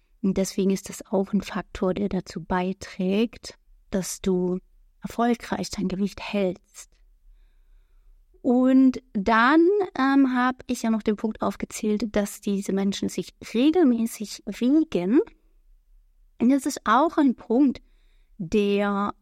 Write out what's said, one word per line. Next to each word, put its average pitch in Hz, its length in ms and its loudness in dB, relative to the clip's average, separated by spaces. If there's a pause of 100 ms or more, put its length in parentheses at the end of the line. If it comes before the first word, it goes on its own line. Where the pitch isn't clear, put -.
(220)
Und 190 140 0
deswegen 190 340 0
ist 190 180 -4
das - 180 -14
auch 196 260 -2
ein 190 100 0
Faktor, - 520 -4
der 202 140 -4
dazu 185 340 -8
beiträgt, 190 1160 -4 (320)
dass - 300 -6
du 180 380 0 (440)
erfolgreich - 680 -2
dein 185 180 -4
Gewicht 190 320 -4
hältst. - 680 -6 (1500)
Und 254 640 4 (120)
dann, 233 520 4 (320)
ähm, 269 380 4
hab 254 300 0
ich - 160 -6
ja 226 80 0
noch 220 120 0
den 214 140 0
Punkt 220 240 -6
aufgezählt, - 640 -4 (100)
dass 202 280 -2
diese 202 300 -2
Menschen 196 360 -2
sich - 260 -8 (200)
regelmäßig 247 920 0
wiegen. 240 760 2 (1160)
Und 226 120 2
das 277 160 2
ist 285 180 -6
auch 269 320 2
ein 285 200 4
Punkt, - 440 0 (580)
der, 202 840 0